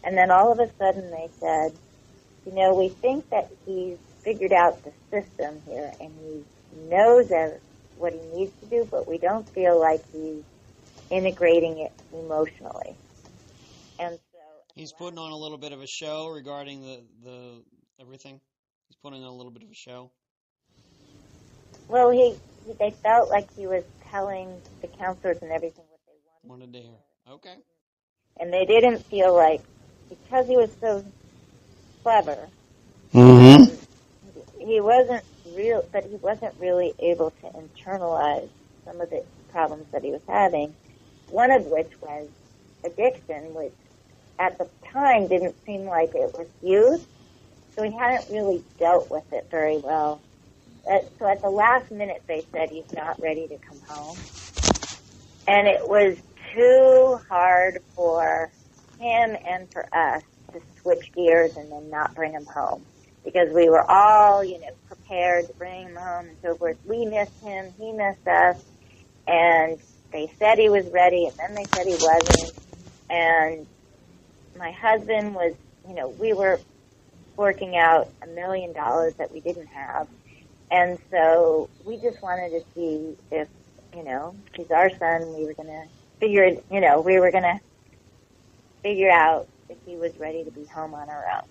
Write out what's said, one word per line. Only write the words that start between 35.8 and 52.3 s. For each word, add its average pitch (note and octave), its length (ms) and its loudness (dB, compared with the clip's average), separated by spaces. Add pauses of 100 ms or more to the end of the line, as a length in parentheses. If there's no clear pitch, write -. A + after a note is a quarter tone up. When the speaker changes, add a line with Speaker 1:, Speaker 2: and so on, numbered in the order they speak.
Speaker 1:
but G3 120 -6
he G3+ 120 -16
wasn't G#3 420 -8
really F3+ 400 -4
able E3 320 -2
to - 200 -20
internalize D#3+ 1000 -6 (360)
some F3 160 -18
of E3+ 80 -8
the E3+ 140 -10 (300)
problems D#3 400 -6
that C#3+ 100 -8
he C#3+ 80 -8
was C#3+ 160 -12
having, F3 480 -2 (560)
one B3 220 2
of G#3+ 140 0
which D#3+ 260 -4 (100)
was D3+ 240 -16 (560)
addiction, E3+ 720 -6
which D#3 180 -12 (680)
at F3+ 200 -4
the F3 100 -8 (240)
time B3+ 360 0
didn't F3+ 260 -2 (100)
seem G3 220 -12
like E3 280 -2
it B2+ 220 -4
was E3+ 100 -14 (160)
youth, A3 440 2 (720)
so G#3+ 60 -6
we G#3+ 100 -6
hadn't A#3+ 380 -4
really G3 320 -4 (160)
dealt F3 320 0
with D3+ 220 -10
it - 180 -10
very D#3 280 -2
well. D3+ 420 -4 (720)
Uh, G3 80 2 (200)
so A3 80 -6
at G3 160 0
the G3+ 80 -2
last A#3 400 0
minute, G#3 360 -12
they D#3+ 260 -8